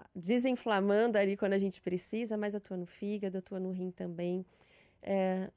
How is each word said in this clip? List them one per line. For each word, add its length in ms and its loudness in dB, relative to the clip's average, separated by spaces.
desinflamando 1000 4
ali 180 4
quando 180 0
a 60 4
gente 220 -2
precisa, 560 -2
mas 180 -2
atua 220 -8
no 80 -6
fígado, 520 -4
atua 220 -8
no 120 -4
rim 200 -4
também. 540 -4
É, 560 0